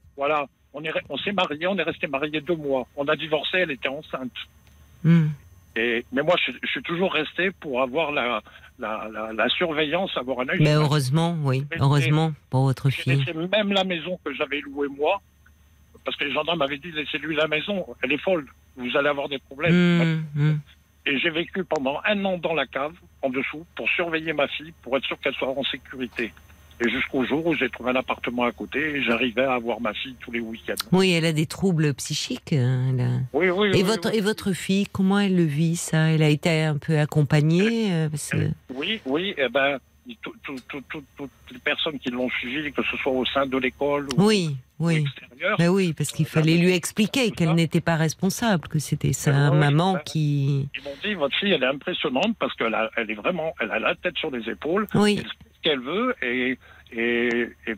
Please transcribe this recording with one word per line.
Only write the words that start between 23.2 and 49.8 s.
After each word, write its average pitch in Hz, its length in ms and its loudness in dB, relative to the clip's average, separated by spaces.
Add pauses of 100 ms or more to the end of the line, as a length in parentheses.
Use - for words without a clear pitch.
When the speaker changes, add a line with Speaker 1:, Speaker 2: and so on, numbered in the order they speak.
Speaker 1:
en 139 80 0
dessous, 135 360 -6 (100)
pour 117 140 -4
surveiller 160 440 -2
ma 147 140 0
fille, 151 240 -10 (120)
pour 123 140 -2
être 127 80 -4
sûr - 140 -8
qu'elle 135 140 -2
soit 127 160 -2
en 135 140 -2
sécurité. 127 680 -6 (480)
Et 117 100 2
jusqu'au 131 360 -2
jour 139 220 0
où 160 80 4
j'ai 131 160 0
trouvé 123 180 -6
un 127 60 0
appartement 123 480 -2
à 120 80 2
côté 104 280 -6
et 147 240 -2
j'arrivais 120 400 0
à 131 140 2
voir 117 240 -4
ma 104 140 -2
fille 131 240 -10
tous - 120 -14
les 117 80 -4
week-ends. 113 360 -6 (160)
Speaker 2:
Oui, 190 200 6
elle 165 140 2
a 165 80 2
des 151 140 0
troubles 160 480 2
psychiques, - 580 -6
hein, 127 400 2
elle 127 80 0
a 123 80 2 (240)
Speaker 1:
Oui, 170 160 2
oui, 202 200 2
Speaker 2:
Et - 80 2
Speaker 1:
oui, 190 40 6
Speaker 2:
votre, 196 300 0
Speaker 1:
oui. 220 60 0
Speaker 2:
et 226 40 2
votre 202 320 0
fille, 196 320 0
comment 190 340 2
elle 196 160 2
le 175 80 4
vit, 160 320 2
ça ? 160 360 2
Elle 156 100 4
a 151 80 6
été 156 320 2
un 156 160 0
peu 156 220 0
accompagnée, 165 920 2
euh, 160 180 0
parce 151 200 -8
que 101 220 0 (240)
Speaker 1:
Oui, 190 320 -4
oui, 170 320 0
eh 131 100 2
ben, 139 300 2 (420)
tout, 120 120 -12 (100)
tout, 147 120 -10 (140)
tout, 143 180 -10
tout, 156 160 -12 (140)
toutes 139 120 -10 (220)
les 127 60 -14
personnes 147 400 -2
qui 127 140 -4
l'ont 123 180 -2
suivie, 139 420 -6
que 120 120 -2
ce 123 140 -4
soit 139 140 -2
au 127 140 0
sein 139 220 0
de 131 100 -2
l'école 143 580 -2
ou 165 120 6
Speaker 2:
Oui, 180 280 2 (240)
Speaker 1:
ou 160 80 -2
Speaker 2:
oui. 165 100 2
Speaker 1:
extérieur, 151 600 -2
Speaker 2:
Ben 170 120 6
oui, 185 240 2
parce 147 180 -4
qu'il 160 160 0
Speaker 1:
euh, - 20 -14
Speaker 2:
fallait 160 280 4
Speaker 1:
la 170 60 6
Speaker 2:
lui 180 100 6
expliquer 208 560 0
Speaker 1:
tout - 80 -4
Speaker 2:
qu'elle 170 100 2
Speaker 1:
ça. 160 80 4
Speaker 2:
n'était 165 260 2
pas 165 140 0
responsable, 175 720 0
que - 100 -2
c'était 143 360 0
sa 139 180 0 (160)
Speaker 1:
Euh, - 20 4
oui, 147 80 6
Speaker 2:
maman 151 360 4